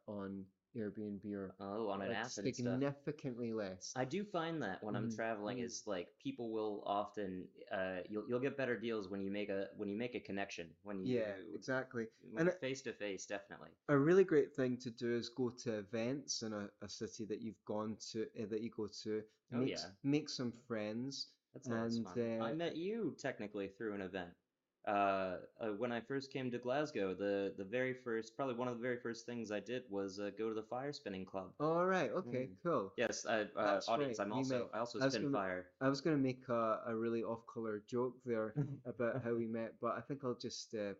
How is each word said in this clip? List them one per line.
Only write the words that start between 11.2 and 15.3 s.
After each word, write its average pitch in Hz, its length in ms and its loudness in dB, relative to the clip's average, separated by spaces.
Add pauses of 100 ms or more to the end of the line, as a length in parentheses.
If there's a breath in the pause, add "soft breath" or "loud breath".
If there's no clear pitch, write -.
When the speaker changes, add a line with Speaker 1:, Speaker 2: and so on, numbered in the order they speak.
Speaker 2:
you, 87 140 -12
Speaker 1:
exactly. 123 540 -4 (120)
Speaker 2:
when 127 240 -2
Speaker 1:
And - 20 6
Speaker 2:
you're 175 80 4
Speaker 1:
a - 0 -
Speaker 2:
face 131 300 -4
to 113 100 -4
face, 101 320 -4
definitely. 85 460 -8 (180)
Speaker 1:
a 143 80 8
really 170 280 8
great 151 280 6
thing 127 240 2
to 123 140 -6
do 117 240 0
is 113 140 0
go 123 200 2